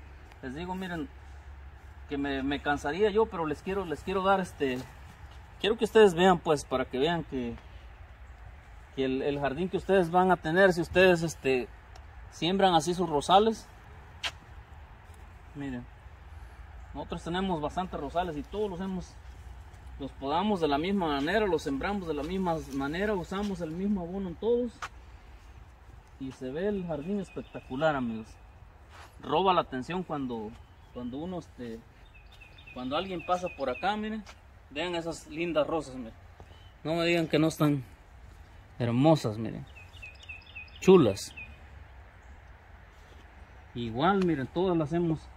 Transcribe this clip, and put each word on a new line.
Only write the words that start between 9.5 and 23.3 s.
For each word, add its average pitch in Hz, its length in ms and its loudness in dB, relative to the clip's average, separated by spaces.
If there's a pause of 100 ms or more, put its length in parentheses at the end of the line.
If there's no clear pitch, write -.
que 185 80 -4
ustedes 180 340 4
van 180 200 6
a 175 60 6
tener, 180 360 4
si 170 80 0
ustedes, 175 420 6
este, 131 460 0 (640)
siembran 185 440 4
así 160 200 4
sus 175 140 0
rosales. 190 580 4 (1900)
Miren, 131 280 -8 (1080)
nosotros 165 300 -10
tenemos 180 360 -2
bastantes 170 380 -4
rosales 156 380 -2
y 139 80 -6
todos 208 260 -4
los 170 100 -8
hemos, 185 320 -6 (840)
los 135 140 -10
podamos 175 480 0
de 156 80 4
la 143 100 4
misma 180 300 0
manera, 165 400 2
los 156 140 2
sembramos 170 440 -2
de 156 80 -2
la 139 80 -4
misma 175 340 0 (180)
manera, 165 400 -2
usamos 190 460 -4